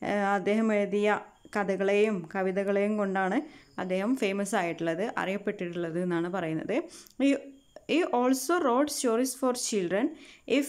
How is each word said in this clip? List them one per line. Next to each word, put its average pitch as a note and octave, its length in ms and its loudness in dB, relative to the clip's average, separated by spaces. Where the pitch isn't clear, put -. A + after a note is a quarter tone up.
ഏഹ്, G3+ 320 0
അദ്ദേഹം G#3 400 2
എഴുതിയ G3+ 340 2
കഥകളെയും G3 840 2
കവിതകളെയും G3 600 0
കൊണ്ടാണ് G3 420 0
അദ്ദേഹം F#3+ 380 0
ഫേമസ് G3+ 380 -2
ആയിട്ടുള്ളത്, E3+ 500 0
അറിയപ്പെട്ടിട്ടുള്ളത് F3 840 -4
എന്നാണ് F3 280 0
പറയുന്നത്. F3 460 -2
ഈ, C#4 100 4
he E4+ 160 2
also C4 460 2
wrote C#4 300 2
stories B3+ 440 0
for B3+ 260 0
children. G3 440 0
If C#4 200 2